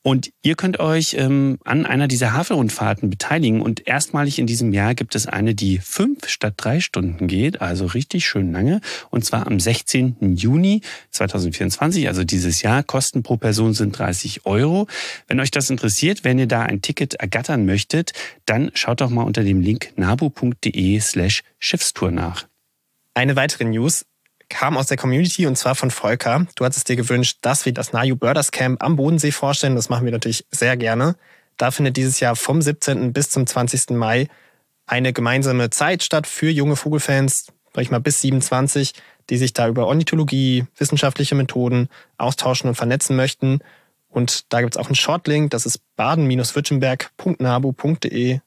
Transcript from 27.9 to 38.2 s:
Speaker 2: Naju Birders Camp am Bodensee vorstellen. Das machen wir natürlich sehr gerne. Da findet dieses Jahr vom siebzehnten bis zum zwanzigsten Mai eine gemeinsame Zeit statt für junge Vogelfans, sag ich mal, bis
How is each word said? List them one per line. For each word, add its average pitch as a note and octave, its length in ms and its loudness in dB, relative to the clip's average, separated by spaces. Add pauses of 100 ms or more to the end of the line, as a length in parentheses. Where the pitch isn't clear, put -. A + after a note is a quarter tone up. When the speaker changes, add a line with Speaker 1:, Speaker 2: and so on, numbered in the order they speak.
Speaker 2:
Naju C3 220 2
Birders C3+ 380 0
Camp B2+ 280 0
am D3 140 2
Bodensee D3 380 2
vorstellen. C#3 420 0
Das A#2+ 140 -2
machen B2 160 0
wir A#2 80 0
natürlich A2+ 400 -4
sehr B2 240 0
gerne. A#2+ 400 0 (400)
Da C3 160 0
findet C3+ 240 0
dieses C3 240 0
Jahr A#2+ 160 0
vom D#3 260 0
siebzehnten C3+ 500 0
bis C#3 160 0
zum C3 200 0
zwanzigsten B2 480 -2
Mai A#2 320 2 (580)
eine B2+ 260 0
gemeinsame B2 580 0
Zeit F3 340 0
statt D3+ 240 -2
für - 200 -2
junge D3 280 2
Vogelfans, C#3 680 0 (280)
sag B2+ 80 -2
ich B2 80 -4
mal, B2 80 2
bis C#3 220 0